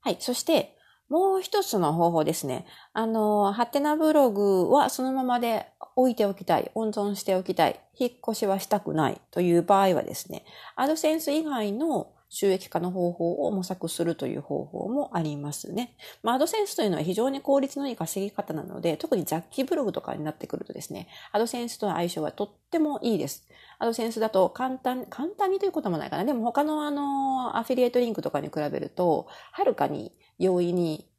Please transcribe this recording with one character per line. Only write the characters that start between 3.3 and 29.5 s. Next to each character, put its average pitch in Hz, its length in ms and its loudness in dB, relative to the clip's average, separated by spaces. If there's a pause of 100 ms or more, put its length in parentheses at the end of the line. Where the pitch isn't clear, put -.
ハ 233 120 0
テ 285 140 0
ナ 302 160 2
ブ 311 160 4
ロ 285 180 6
グ 196 400 4
は 277 200 6
そ - 120 -6
の 262 120 -2
ま 262 80 -2
ま 247 180 0
で 233 260 -2 (300)
置 254 140 6
い 233 40 0
て 214 120 2
お 196 80 0
き 190 100 -16
た 165 140 4
い。 - 160 -2
温 220 180 -2
存 202 220 0
し 202 100 -10
て 196 100 2
お 185 80 0
き 180 120 -2
た 156 140 4
い。 - 120 -4 (180)
引 247 100 0
っ 240 40 -6 (100)
越 220 180 -4
し 220 60 0
は 196 140 2
し - 60 -10
た 208 140 2
く 165 120 -6
な 156 160 2
い - 120 -4 (100)
と - 100 -2
い 175 160 4
う 170 60 6
場 196 200 6
合 190 120 4
は 143 80 0
で - 120 -8
す - 160 -12
ね、 - 140 -12 (320)
ア 254 100 0
ド 311 100 2
セ 311 140 2
ン 320 120 0
ス 285 100 -2
以 311 100 2
外 240 300 -2
の 269 400 -2 (160)
収 - 220 0
益 190 180 0
化 - 120 -2
の 180 100 -2
方 180 220 0
法 170 340 -2
を - 40 2
模 190 120 -2
索 180 260 -6
す - 160 -2
る 170 100 0
と 143 120 -6
い 123 100 -4
う 143 60 -8
方 143 240 -4
法 180 240 -6
も 254 260 -4
あ 175 60 0
り 147 160 -4
ま 147 160 -8
す - 180 -12
ね。 233 240 -6 (260)
ま 233 100 0
あ、 - 20 4
ア 262 40 0
ド 294 80 2
セ 440 140 -2
ン 403 60 0
ス - 80 -8
と - 80 -2
い 220 60 2
う - 20 2
の 165 80 0
は 151 40 -2
非 175 120 0
常 240 160 0
に 277 100 -6
効 277 200 4
率 269 180 -4
の 277 100 -4
い 247 40 -4
い 214 40 -8
稼 196 300 -4
ぎ 202 40 -6
方 - 220 -8
な 156 100 -6
の - 200 -12
で、 180 160 0
特 285 180 0
に 175 80 0
雑 160 260 -4
記 262 140 -2
ブ 277 100 -2
ロ 285 120 0
グ 185 60 -2
と - 100 -6
か - 120 -8
に 156 80 -8
な 151 100 -6
っ - 20 -8
て - 120 -12
く - 120 -8
る - 80 -10
と - 80 -14
で - 80 -12
す - 100 -12
ね、 - 160 -12 (240)
ア 208 60 2
ド 226 80 4
セ 240 160 -4
ン 233 80 -6
ス - 80 -12
と 214 80 -2
の 180 80 0
相 175 160 0
性 170 100 -6
は 156 100 -2
と - 140 -4
っ 202 60 -12 (200)
て 339 80 0
も 302 220 0
い 233 140 2
い 170 40 2
で 143 100 -2
す。 - 200 -12 (300)
ア - 80 0
ド 233 60 0
セ 226 120 -4
ン 226 80 -2
ス 226 80 -4
だ 220 100 0
と 190 200 6
簡 262 260 -4
単、 254 300 -4
簡 277 220 -6
単 403 220 -2
に 392 80 0
と 392 80 0
い - 20 2
う 359 40 -2
こ 311 100 -2
と 202 80 0
も 165 80 0
な - 80 -6
い - 40 -8
か 143 60 -4
な。 175 80 0
で 277 80 0
も 233 120 -2
他 240 200 0
の 302 220 -2
あ 294 40 -4
の、 277 680 -2
ア 233 80 0
フ 262 100 -2
ィ - 20 -2
リ 254 60 4
エ 247 40 4
イ 240 40 2
ト 247 100 2
リ 240 80 0
ン 220 60 -4
ク - 80 -6
と - 80 -2
か 143 100 -2
に 151 80 -8
比 - 60 -14 (160)
べ - 100 -4
る 151 80 -6
と、 175 400 2 (240)